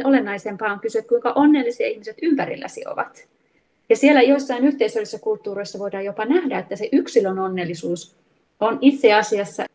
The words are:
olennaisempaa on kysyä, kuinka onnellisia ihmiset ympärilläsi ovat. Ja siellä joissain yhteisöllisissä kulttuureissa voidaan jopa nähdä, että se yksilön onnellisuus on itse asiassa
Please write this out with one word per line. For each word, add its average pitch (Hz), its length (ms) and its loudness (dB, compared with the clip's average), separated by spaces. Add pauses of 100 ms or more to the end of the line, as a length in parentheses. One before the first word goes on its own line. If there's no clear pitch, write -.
olennaisempaa 226 720 -2
on 202 60 -10
kysyä, 220 220 -4
kuinka 240 340 -2
onnellisia 277 520 2
ihmiset 214 340 -10
ympärilläsi - 680 -4
ovat. - 400 -10 (600)
Ja 220 60 6
siellä 277 260 6
joissain 269 440 2
yhteisöllisissä 233 540 0
kulttuureissa 202 600 -6
voidaan 196 260 -8
jopa 202 200 -6
nähdä, 285 340 0
että 196 160 -8
se 208 160 -8
yksilön 190 480 2
onnellisuus 175 760 -6 (440)
on 220 220 0
itse 254 320 4
asiassa 208 500 0 (120)